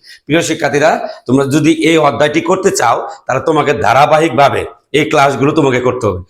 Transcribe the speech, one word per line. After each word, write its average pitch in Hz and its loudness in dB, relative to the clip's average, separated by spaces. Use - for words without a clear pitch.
প্রিয় 160 0
শিক্ষার্থীরা, 151 -2
তোমরা 135 2
যদি 147 0
এই 160 0
অধ্যায়টি 147 2
করতে 185 -2
চাও, - -2
তাহলে 127 -4
তোমাকে 151 0
ধারাবাহিকভাবে 127 2
এই 151 0
ক্লাসগুলো 139 0
তোমাকে 139 0
করতে 123 -2
হবে। 90 -4